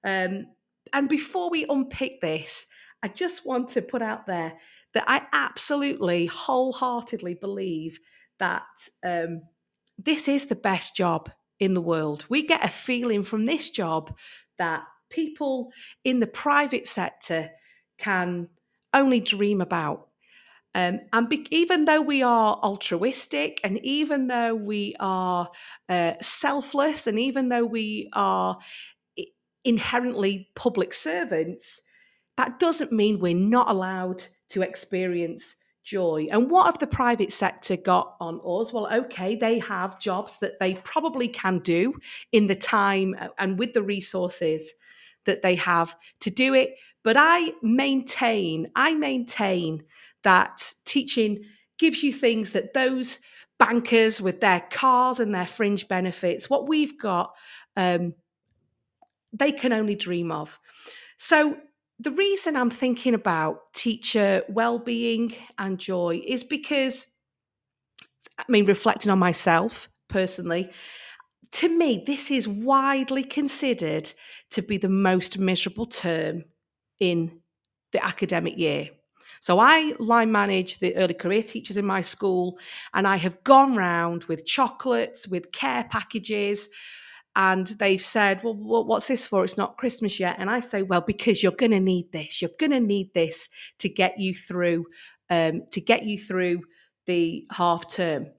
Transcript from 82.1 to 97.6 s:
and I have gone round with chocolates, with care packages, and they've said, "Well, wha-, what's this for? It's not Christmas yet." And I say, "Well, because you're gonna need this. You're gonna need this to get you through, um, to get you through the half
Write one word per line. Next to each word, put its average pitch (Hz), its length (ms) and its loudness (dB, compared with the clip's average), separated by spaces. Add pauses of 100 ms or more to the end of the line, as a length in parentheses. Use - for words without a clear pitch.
and 196 120 2
I 196 100 4
have 175 280 -2
gone 269 300 8
round 170 500 0
with 160 220 -4
chocolates, - 840 -2
with 185 240 -6
care 247 320 -2
packages, 208 840 -4 (680)
and 190 320 4 (100)
they've 190 240 4
said, 202 400 2
"Well, 226 120 -2
wha-, 214 260 0
what's 226 260 0
this 247 220 -2
for? 190 160 2
It's 185 120 -4
not 196 200 -2
Christmas 226 420 -2
yet." 180 220 -2
And 190 100 -2
I 240 80 0
say, 226 240 -4
"Well, 185 200 2
because 208 400 0
you're 185 100 4
gonna 220 260 4
need 185 320 2
this. 151 320 -8
You're 254 160 -4
gonna 285 220 2
need 202 340 0
this 165 340 0 (300)
to 190 100 -4
get 185 300 0
you 190 160 -2
through, 175 520 -2 (440)
um, 165 400 2
to 190 100 -4
get 226 240 2
you 208 140 -4
through 180 440 -2 (420)
the 170 480 0
half 175 360 0